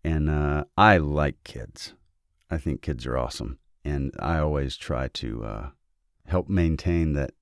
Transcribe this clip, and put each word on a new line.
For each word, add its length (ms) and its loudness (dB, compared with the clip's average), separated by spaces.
And, 280 2
uh, 340 2
I 180 8
like 480 0
kids. 500 -14
I 80 -2
think 240 -4
kids 240 -4
are 120 -2
awesome. 420 -6
And 340 -2
I 200 0
always 400 0
try 320 -4
to, 340 -8
uh, 280 -8
help 200 0
maintain 680 2
that 160 -2